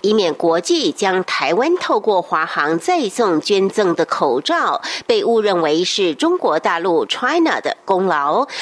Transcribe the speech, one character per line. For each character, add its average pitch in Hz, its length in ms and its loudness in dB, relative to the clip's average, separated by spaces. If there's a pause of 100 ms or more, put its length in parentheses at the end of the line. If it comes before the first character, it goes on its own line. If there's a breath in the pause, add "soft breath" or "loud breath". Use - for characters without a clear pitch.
以 208 140 2
免 185 180 2
国 165 280 0
际 247 300 0
将 185 320 0
台 147 300 -2
湾 269 240 2
透 359 240 0
过 196 220 2
华 165 240 -2
航 160 320 -2
再 339 300 0
送 190 300 0
捐 190 300 2
赠 190 260 0
的 160 120 0
口 139 340 0
罩 262 400 -2 (260 loud breath)
被 220 160 2
误 226 200 2
认 196 180 2
为 160 240 2
是 180 300 0
中 330 240 0
国 262 200 0
大 180 200 0
陆 165 260 0
China 269 560 0
的 - 240 -4
功 190 220 0
劳， 160 420 0 (120 loud breath)